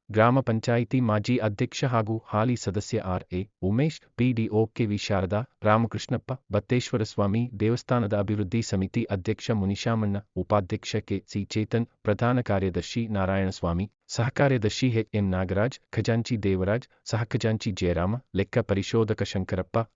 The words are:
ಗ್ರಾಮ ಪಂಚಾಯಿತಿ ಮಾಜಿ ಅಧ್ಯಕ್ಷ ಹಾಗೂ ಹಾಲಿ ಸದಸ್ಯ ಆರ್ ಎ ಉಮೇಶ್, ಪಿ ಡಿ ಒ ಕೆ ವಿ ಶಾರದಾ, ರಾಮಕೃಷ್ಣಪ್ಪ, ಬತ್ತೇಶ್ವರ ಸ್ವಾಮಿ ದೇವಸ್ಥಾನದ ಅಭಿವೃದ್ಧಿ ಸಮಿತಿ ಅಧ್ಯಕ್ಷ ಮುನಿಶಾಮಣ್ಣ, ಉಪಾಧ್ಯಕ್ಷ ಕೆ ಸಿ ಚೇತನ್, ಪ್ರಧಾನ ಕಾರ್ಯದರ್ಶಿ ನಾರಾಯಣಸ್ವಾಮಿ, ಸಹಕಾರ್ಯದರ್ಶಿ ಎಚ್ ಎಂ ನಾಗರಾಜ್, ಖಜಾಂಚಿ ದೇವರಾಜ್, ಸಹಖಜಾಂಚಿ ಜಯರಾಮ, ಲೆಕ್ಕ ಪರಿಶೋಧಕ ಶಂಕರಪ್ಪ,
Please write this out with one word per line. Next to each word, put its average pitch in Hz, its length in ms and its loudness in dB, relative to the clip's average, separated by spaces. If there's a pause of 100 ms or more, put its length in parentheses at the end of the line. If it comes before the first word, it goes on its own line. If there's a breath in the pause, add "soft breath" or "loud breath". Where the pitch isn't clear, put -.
(120)
ಗ್ರಾಮ 117 280 6
ಪಂಚಾಯಿತಿ 117 600 0
ಮಾಜಿ 110 380 2
ಅಧ್ಯಕ್ಷ 110 460 -2
ಹಾಗೂ 113 320 0 (100)
ಹಾಲಿ 113 300 0
ಸದಸ್ಯ 104 440 -4
ಆರ್ 92 240 -2 (100)
ಎ 90 60 -2 (220)
ಉಮೇಶ್, 120 360 2 (200)
ಪಿ 127 160 2
ಡಿ 113 140 -2
ಒ 107 180 2
ಕೆ 117 200 -2
ವಿ 104 120 0
ಶಾರದಾ, 98 420 0 (280)
ರಾಮಕೃಷ್ಣಪ್ಪ, 110 640 0 (180)
ಬತ್ತೇಶ್ವರ 110 520 0
ಸ್ವಾಮಿ 104 380 0 (180)
ದೇವಸ್ಥಾನದ 110 640 0
ಅಭಿವೃದ್ಧಿ 104 380 0
ಸಮಿತಿ 98 420 -2
ಅಧ್ಯಕ್ಷ 104 480 -4
ಮುನಿಶಾಮಣ್ಣ, 104 680 0 (180)
ಉಪಾಧ್ಯಕ್ಷ 104 600 -2
ಕೆ 98 320 -4
ಸಿ 104 180 -4
ಚೇತನ್, 107 420 0 (160)
ಪ್ರಧಾನ 120 380 2
ಕಾರ್ಯದರ್ಶಿ 98 680 -2
ನಾರಾಯಣಸ್ವಾಮಿ, 95 800 0 (200)
ಸಹಕಾರ್ಯದರ್ಶಿ 127 800 0
ಎಚ್ 113 280 0
ಎಂ 101 160 2
ನಾಗರಾಜ್, 92 480 0 (120)
ಖಜಾಂಚಿ 113 460 0
ದೇವರಾಜ್, 98 500 0 (180 soft breath)
ಸಹಖಜಾಂಚಿ 113 680 -2
ಜಯರಾಮ, 90 440 0 (200)
ಲೆಕ್ಕ 95 220 -2
ಪರಿಶೋಧಕ 104 680 0
ಶಂಕರಪ್ಪ, 92 540 -4 (180)